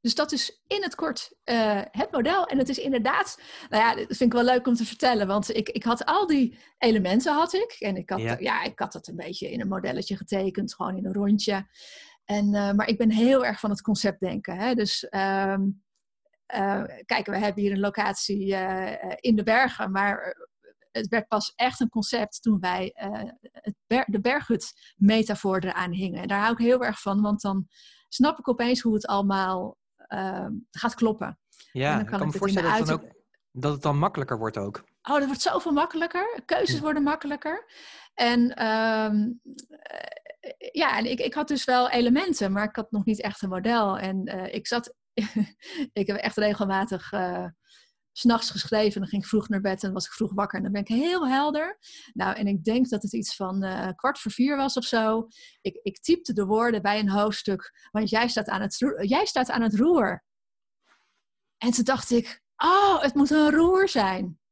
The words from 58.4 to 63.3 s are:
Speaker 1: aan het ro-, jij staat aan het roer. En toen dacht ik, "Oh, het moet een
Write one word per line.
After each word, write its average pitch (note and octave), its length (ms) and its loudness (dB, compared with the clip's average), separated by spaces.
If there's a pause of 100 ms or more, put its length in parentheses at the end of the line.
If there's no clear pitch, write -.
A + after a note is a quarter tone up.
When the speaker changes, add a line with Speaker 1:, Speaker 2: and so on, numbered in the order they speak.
Speaker 1:
aan F#3+ 120 -2
het - 160 -4
ro-, - 260 0
jij C#4 220 2
staat B3+ 240 -2
aan A#3 120 0
het G#3+ 140 2
roer. A#3+ 480 4 (1300)
En A#3+ 140 0
toen A#3+ 120 2
dacht C4 280 0
ik, A#3 300 0 (160)
"Oh, F#4 440 4
het C4+ 120 0
moet C#4+ 160 4
een D4+ 220 6